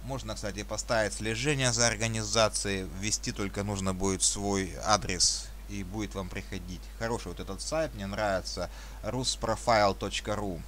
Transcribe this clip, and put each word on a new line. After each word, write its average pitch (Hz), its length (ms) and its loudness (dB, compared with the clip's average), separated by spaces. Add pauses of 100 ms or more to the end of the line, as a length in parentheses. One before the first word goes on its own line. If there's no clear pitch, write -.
Можно, 117 320 -6
кстати, 101 280 -4
поставить 107 500 2
слежение 123 600 2
за 117 140 6
организацией, 107 1000 2 (140)
ввести 107 320 -2
только 101 300 -2
нужно 95 300 0
будет 92 300 2
свой 101 500 2 (120)
адрес, 95 640 2 (200)
и 101 160 -6
будет 98 320 -4
вам 95 140 -4
приходить. 90 500 -8 (180)
Хороший 113 300 -2
вот 87 140 -8
этот 101 200 -8
сайт, 156 320 -2
мне 98 140 -6
нравится, 98 600 -2 (340)
rusprofile 110 920 4
точка 104 420 -2
ру. 95 300 -4